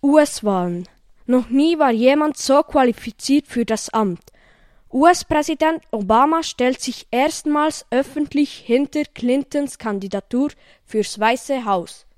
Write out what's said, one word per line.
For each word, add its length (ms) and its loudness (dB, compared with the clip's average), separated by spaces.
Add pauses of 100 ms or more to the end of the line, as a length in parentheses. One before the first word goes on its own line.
U-S-Wahlen. 880 2 (380)
Noch 220 0
nie 280 2
war 140 2
jemand 460 2
so 260 2
qualifiziert 840 0
für 200 -4
das 240 -4
Amt. 420 -4 (600)
U-S-Präsident 1000 2
Obama 500 2
stellt 400 -2
sich 300 -10
erstmals 800 -2
öffentlich 680 -2
hinter 460 -2 (100)
Clintons 640 -2
Kandidatur 720 -4 (380)
fürs 320 -4
Weiße 460 -2
Haus. 420 -4 (100)